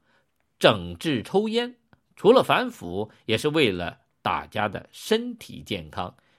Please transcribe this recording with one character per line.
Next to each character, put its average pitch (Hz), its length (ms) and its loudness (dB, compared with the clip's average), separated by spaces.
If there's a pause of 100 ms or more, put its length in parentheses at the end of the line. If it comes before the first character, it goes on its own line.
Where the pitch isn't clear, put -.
(580)
整 87 400 2
治 143 240 -2
抽 208 280 0
烟， 240 260 -4 (400)
除 214 180 6
了 247 80 6
反 202 300 0
腐， 98 400 -8 (160)
也 113 100 2
是 151 120 -2
为 147 220 2
了 87 280 -6 (240)
大 - 240 -2
家 107 200 -2
的 - 240 -10
身 233 460 -4
体 - 260 -18
健 87 280 -8
康。 92 260 -10 (220)